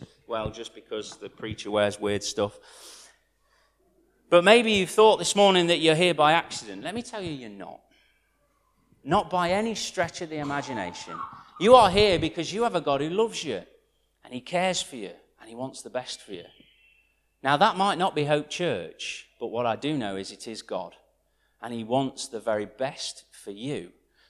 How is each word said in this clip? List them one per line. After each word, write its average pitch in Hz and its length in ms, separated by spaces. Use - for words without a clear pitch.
well, 110 240
just 113 240
because 107 420
the 95 120
preacher 110 420
wears 104 280
weird - 240
stuff." - 360
But 175 140
maybe 226 280
you've 190 200
thought 214 260
this - 180
morning 190 300
that 170 140
you're 156 160
here 175 180
by 151 200
accident. 107 500
Let 175 100
me 240 80
tell 214 220
you, 170 80
you're 127 180
not. 95 320
Not 180 280
by 175 200
any 214 220
stretch - 480
of 165 80
the 156 80
imagination. 135 840
You 214 140
are 220 160
here 196 300
because 160 340
you 226 100
have 202 120
a 165 60
God 139 200
who 156 80
loves 196 340
you 101 200
and - 80
he 123 100
cares 180 380
for - 160
you 95 160
and 110 100
he 113 60
wants 127 260
the 120 80
best - 320
for 107 120
you. 85 120
Now, 139 160
that 185 200
might 190 200
not 180 160
be 151 120
Hope 151 240
Church, - 760
but 101 60
what 120 160
I 110 80
do 143 200
know 104 200
is 95 160
it 98 160
is 110 160
God, 90 320
and 117 100
he 117 120
wants 127 460
the 113 100
very 107 260
best - 640
for - 220
you. 101 400